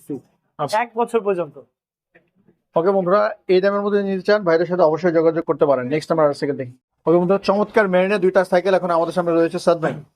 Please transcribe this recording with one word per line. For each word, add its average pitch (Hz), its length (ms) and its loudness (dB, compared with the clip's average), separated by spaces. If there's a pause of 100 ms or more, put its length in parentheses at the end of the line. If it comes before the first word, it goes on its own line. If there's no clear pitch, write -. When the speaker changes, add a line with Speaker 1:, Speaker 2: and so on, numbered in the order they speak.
Speaker 1:
ফ্রি, 139 140 -10 (380)
Speaker 2:
আচ্ছা। 202 260 -2
Speaker 1:
এক 233 120 -8
বছর 233 260 -2
পর্যন্ত। 170 380 -4 (1160)
Speaker 2:
ওকে 170 160 0
বন্ধুরা, 196 440 0 (120)
এই 185 140 2
দামের 202 200 0
মধ্যে 202 220 -2
নিতে 196 180 -4
চান, 208 220 0
ভাইদের 165 220 2
সাথে 175 180 0
অবশ্যই 160 280 2
যোগাযোগ 165 320 0
করতে 143 220 0
পারেন। 127 220 0
নেক্সট 151 240 -4
আমরা 156 140 2
আর 143 80 0
সাইকেল 143 240 -6
দেখি। 123 160 -12 (320)
ওকে 165 120 4
বন্ধুরা, 180 220 2
চমৎকার 202 500 0
মেরিনের 185 300 2
দুইটা 185 260 2
সাইকেল 185 280 0
এখন 180 180 0
আমাদের 165 220 0
সামনে 170 180 -2
রয়েছে 165 280 0
সাদ 170 180 2
ভাই। 156 160 -4 (220)